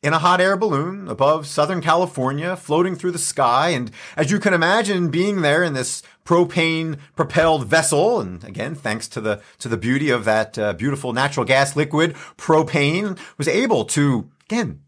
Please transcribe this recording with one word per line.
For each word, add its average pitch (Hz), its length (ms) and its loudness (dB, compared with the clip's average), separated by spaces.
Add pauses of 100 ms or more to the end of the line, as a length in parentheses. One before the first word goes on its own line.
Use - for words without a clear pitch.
in 143 120 0
a 165 60 2
hot 175 200 4
air 190 160 4
balloon 185 540 -2
above 147 360 0
Southern 151 360 -2
California, 160 760 0
floating 175 400 0
through 175 160 -4
the 170 80 -6
sky. 139 500 2
And 123 220 -2 (240)
as 156 160 0
you 202 80 2
can 196 140 2
imagine, 180 560 2
being 185 320 0
there 151 220 4
in 165 100 -2
this 131 280 -6 (220)
propane-propelled 160 1400 0
vessel, 165 560 2
and 90 240 -10
again, 120 280 -8
thanks 113 360 -8
to - 100 -8
the, 107 220 -4 (180)
to - 80 -10
the 113 80 -2
beauty 131 340 0
of 120 140 0
that, 110 340 0
uh, 104 140 0
beautiful 127 400 -4
natural 131 340 0
gas 139 300 2
liquid, 151 400 0 (220)
propane, 165 840 0 (180)
was 151 120 -2
able 226 340 0
to, 139 480 0 (140)
again, 214 420 -6